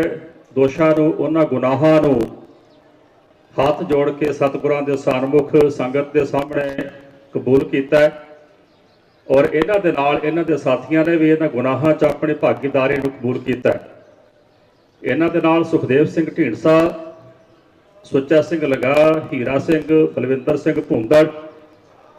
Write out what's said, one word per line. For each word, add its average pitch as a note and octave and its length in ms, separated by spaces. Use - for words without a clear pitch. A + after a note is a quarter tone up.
ਦੋਸ਼ਾਂ D#3 440
ਨੂੰ, D3+ 160
ਉਹਨਾਂ D3+ 300
ਗੁਨਾਹਾਂ C3+ 580
ਨੂੰ C#3 180
ਹੱਥ D3 280
ਜੋੜ C#3+ 280
ਕੇ C#3+ 220
ਸਤਿਗੁਰਾਂ C#3 500
ਦੇ C#3 140
ਸਨਮੁਖ C#3 600
ਸੰਗਤ C3+ 460
ਦੇ C#3+ 120
ਸਾਹਮਣੇ C#3 640
ਕਬੂਲ B2+ 360
ਕੀਤਾ D3 320
ਹੈ D3+ 220
ਔਰ C#3 220
ਇਹਨਾਂ G3 280
ਦੇ F3 120
ਨਾਲ C#3+ 320
ਇਹਨਾਂ D#3+ 200
ਦੇ D#3 120
ਸਾਥੀਆਂ D#3 480
ਨੇ E3+ 120
ਵੀ D#3 140
ਇਹਨਾਂ D#3 180
ਗੁਨਾਹਾਂ C3 440
'ਚ D3+ 120
ਆਪਣੀ D3+ 300
ਭਾਗੀਦਾਰੀ C#3 640
ਨੂੰ C#3 140
ਕਬੂਲ B2 280
ਕੀਤਾ B2 320
ਹੈ। - 240
ਇਹਨਾਂ D3+ 260
ਦੇ E3 120
ਨਾਲ E3 240
ਸੁਖਦੇਵ C3+ 400
ਸਿੰਘ D#3 220
ਢੀਂਡਸਾ, D#3+ 560
ਸੁੱਚਾ C#3+ 380
ਸਿੰਘ D3+ 240
ਲੰਗਾਹ, D3 680
ਹੀਰਾ C3 240
ਸਿੰਘ, D#3 480
ਬਲਵਿੰਦਰ C3 500
ਸਿੰਘ D3+ 240
ਭੁੰਦੜ, D3+ 460